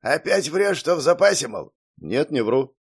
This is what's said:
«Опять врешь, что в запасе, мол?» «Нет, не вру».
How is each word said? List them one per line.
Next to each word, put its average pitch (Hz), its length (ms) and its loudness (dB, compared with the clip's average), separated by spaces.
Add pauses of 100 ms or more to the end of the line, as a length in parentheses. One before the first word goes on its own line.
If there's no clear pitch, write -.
«Опять 156 480 -2
врешь, 190 300 0
что 175 160 0
в 165 60 -4
запасе, 175 480 2
мол?» 98 260 -12 (220)
«Нет, 107 340 -4
не 135 120 -2
вру». 131 420 0